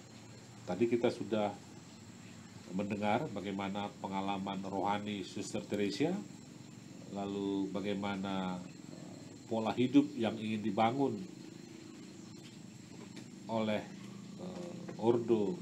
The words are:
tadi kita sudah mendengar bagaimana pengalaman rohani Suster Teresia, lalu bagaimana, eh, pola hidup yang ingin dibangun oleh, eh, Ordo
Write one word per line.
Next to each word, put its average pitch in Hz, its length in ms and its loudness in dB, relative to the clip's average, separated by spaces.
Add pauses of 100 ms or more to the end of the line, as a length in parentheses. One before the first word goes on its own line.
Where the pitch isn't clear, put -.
(680)
tadi 117 240 4
kita 120 240 6
sudah 104 400 2 (1200)
mendengar 104 560 2
bagaimana 98 560 -2 (160)
pengalaman 98 640 0
rohani 101 560 0
Suster 101 400 -4
Teresia, 104 480 2 (1040)
lalu 98 560 2
bagaimana, 98 880 0 (320)
eh, - 240 -10 (320)
pola 110 240 2
hidup 127 480 8
yang 110 160 4
ingin 110 240 0
dibangun 113 560 4 (2250)
oleh, 110 380 2 (560)
eh, - 580 -8
Ordo 110 640 6